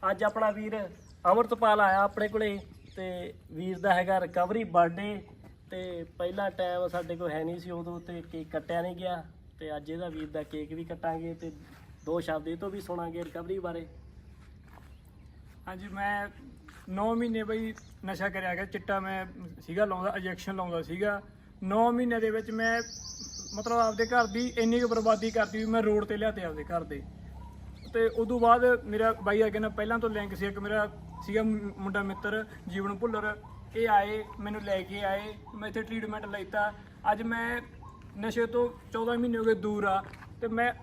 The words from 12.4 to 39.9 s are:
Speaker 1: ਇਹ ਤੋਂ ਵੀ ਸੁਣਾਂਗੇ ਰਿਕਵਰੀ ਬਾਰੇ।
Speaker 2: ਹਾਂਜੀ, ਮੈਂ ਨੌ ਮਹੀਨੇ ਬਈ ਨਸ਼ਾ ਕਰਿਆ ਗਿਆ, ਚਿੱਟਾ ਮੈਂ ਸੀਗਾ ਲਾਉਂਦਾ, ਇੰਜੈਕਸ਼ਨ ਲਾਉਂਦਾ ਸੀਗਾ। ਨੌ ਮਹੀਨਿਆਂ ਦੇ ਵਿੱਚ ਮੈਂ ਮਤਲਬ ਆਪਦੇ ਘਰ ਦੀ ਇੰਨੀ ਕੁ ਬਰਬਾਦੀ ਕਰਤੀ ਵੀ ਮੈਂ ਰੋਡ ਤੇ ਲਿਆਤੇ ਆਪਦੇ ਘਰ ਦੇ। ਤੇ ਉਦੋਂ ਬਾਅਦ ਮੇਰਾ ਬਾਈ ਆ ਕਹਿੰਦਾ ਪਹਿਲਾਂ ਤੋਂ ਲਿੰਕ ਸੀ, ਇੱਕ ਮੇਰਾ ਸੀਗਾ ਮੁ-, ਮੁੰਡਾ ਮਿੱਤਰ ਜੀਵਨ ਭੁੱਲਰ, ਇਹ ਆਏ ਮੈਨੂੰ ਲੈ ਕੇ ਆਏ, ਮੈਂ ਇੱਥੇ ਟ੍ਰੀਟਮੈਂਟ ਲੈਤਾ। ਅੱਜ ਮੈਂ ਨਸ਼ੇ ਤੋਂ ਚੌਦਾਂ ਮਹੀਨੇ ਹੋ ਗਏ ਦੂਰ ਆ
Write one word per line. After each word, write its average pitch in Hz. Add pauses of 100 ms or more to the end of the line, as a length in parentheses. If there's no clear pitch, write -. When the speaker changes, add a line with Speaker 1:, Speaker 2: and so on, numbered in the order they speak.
Speaker 1:
ਇਹ 170
ਤੋਂ 196
ਵੀ 196
ਸੁਣਾਂਗੇ 170
ਰਿਕਵਰੀ 170
ਬਾਰੇ। 170 (1800)
Speaker 2:
ਹਾਂਜੀ, 185
ਮੈਂ 202 (600)
ਨੌ 202
ਮਹੀਨੇ 233
ਬਈ 220 (320)
ਨਸ਼ਾ 190
ਕਰਿਆ 185
ਗਿਆ, 190
ਚਿੱਟਾ 196
ਮੈਂ 190 (360)
ਸੀਗਾ 180
ਲਾਉਂਦਾ, 190
ਇੰਜੈਕਸ਼ਨ 185
ਲਾਉਂਦਾ 175
ਸੀਗਾ। 202 (420)
ਨੌ 220
ਮਹੀਨਿਆਂ 240
ਦੇ 220
ਵਿੱਚ 214
ਮੈਂ 226 (720)
ਮਤਲਬ 233
ਆਪਦੇ 226
ਘਰ 240
ਦੀ 240
ਇੰਨੀ 233
ਕੁ 240
ਬਰਬਾਦੀ 220
ਕਰਤੀ 214
ਵੀ 220
ਮੈਂ 220
ਰੋਡ 214
ਤੇ 208
ਲਿਆਤੇ 208
ਆਪਦੇ 151
ਘਰ 170
ਦੇ। 143 (920)
ਤੇ 226
ਉਦੋਂ 226
ਬਾਅਦ 233 (180)
ਮੇਰਾ 220
ਬਾਈ 208
ਆ 220
ਕਹਿੰਦਾ 214
ਪਹਿਲਾਂ 214
ਤੋਂ 226
ਲਿੰਕ 202
ਸੀ, 180
ਇੱਕ 202
ਮੇਰਾ 208 (360)
ਸੀਗਾ 214
ਮੁ-, 208
ਮੁੰਡਾ 196
ਮਿੱਤਰ 208 (220)
ਜੀਵਨ 196
ਭੁੱਲਰ, 214 (380)
ਇਹ 226
ਆਏ 208 (160)
ਮੈਨੂੰ 208
ਲੈ 196
ਕੇ 196
ਆਏ, 202 (220)
ਮੈਂ 214
ਇੱਥੇ 214
ਟ੍ਰੀਟਮੈਂਟ 214
ਲੈਤਾ। 208 (380)
ਅੱਜ 208
ਮੈਂ 233 (580)
ਨਸ਼ੇ 226
ਤੋਂ 240 (240)
ਚੌਦਾਂ 233
ਮਹੀਨੇ 233
ਹੋ 220
ਗਏ 220
ਦੂਰ 208
ਆ 190 (380)